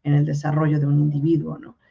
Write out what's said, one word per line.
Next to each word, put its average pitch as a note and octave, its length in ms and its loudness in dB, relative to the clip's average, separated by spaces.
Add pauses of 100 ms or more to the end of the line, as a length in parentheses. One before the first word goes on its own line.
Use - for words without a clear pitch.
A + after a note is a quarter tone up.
en C#3+ 120 0
el D3 100 2
desarrollo D3+ 560 0
de C#3+ 60 0
un C#3+ 120 2
individuo, D3 600 0
¿no? A#2 200 -20 (120)